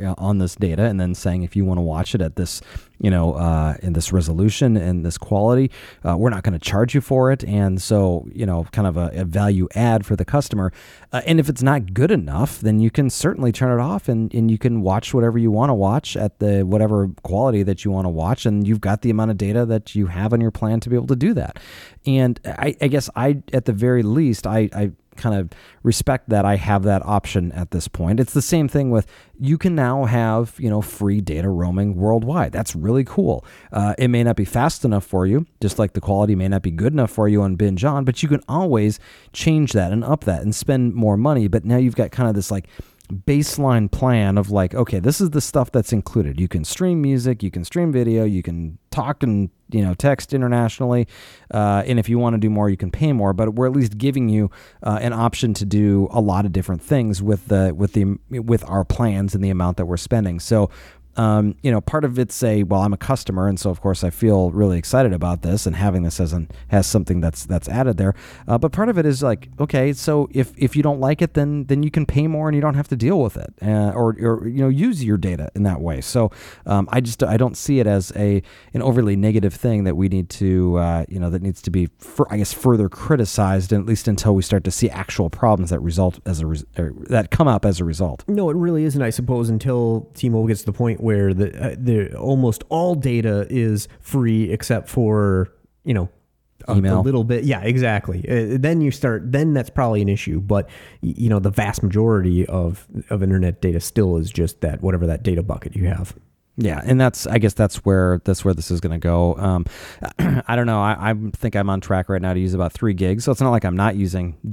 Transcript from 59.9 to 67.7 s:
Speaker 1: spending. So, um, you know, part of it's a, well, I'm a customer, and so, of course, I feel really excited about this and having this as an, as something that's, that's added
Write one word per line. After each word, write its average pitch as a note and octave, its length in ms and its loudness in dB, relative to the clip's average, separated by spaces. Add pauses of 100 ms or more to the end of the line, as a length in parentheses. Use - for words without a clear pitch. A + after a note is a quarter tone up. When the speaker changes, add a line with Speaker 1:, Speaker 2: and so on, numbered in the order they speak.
Speaker 1:
spending. F#2+ 420 -2
So, G2+ 320 2 (460)
um, G#2+ 480 2
you C3 80 2
know, G#2+ 100 0
part D3+ 240 -2
of B2 140 -2
it's - 240 -2
a, G#2+ 180 2
well, F#2+ 200 2
I'm G2+ 120 2
a F#2+ 40 -2
customer, G2 500 -2
and F#2+ 120 0
so, G2 120 -2
of F2 100 -6
course, F#2+ 220 -2
I F2 80 0
feel F#2+ 400 2
really F#2+ 260 2
excited B2 360 2
about F2 280 -2
this F2+ 240 -2
and E2 100 -2
having F#2 280 0
this E2 160 -2
as E2 120 0
an, E2+ 160 -4 (220)
as G2 160 4
something F2+ 360 0
that's, E2 260 -2
that's F2 200 0
added A#2+ 300 0